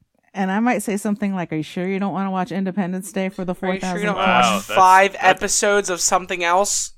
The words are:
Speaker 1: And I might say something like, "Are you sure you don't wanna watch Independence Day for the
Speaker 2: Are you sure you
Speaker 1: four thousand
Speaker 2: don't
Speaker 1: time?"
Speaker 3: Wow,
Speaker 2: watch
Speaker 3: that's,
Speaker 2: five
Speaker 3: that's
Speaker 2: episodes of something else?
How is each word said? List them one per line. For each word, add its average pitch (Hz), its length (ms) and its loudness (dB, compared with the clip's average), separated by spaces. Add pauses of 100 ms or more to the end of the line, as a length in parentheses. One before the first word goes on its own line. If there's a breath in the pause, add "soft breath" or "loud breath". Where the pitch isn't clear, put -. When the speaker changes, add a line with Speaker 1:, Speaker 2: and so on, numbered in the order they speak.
(340)
Speaker 1:
And 190 160 -2
I 202 100 0
might 233 220 2
say 202 160 -4
something 202 360 -4
like, 175 180 -6
"Are 160 40 -4
you 156 60 -4
sure 180 260 -6
you 190 100 -4
don't 196 140 -4
wanna 190 180 -4
watch 185 220 -4
Independence 185 580 -4
Day 190 200 -4
for 190 160 -10
the 180 80 -4
Speaker 2:
Are - 0 -
you - 80 -10
sure 185 100 -2
you 190 80 -4
Speaker 1:
four 185 80 -4
thousand 175 180 -4
Speaker 2:
don't - 100 -2
Speaker 1:
time?" 104 120 0
Speaker 3:
Wow, 120 280 4
Speaker 2:
watch 98 100 -6
Speaker 3:
that's, 104 100 -4
Speaker 2:
five 185 360 8
Speaker 3:
that's - 120 -6
Speaker 2:
episodes 202 640 2
of 175 140 -4
something 180 420 -2
else? 180 540 0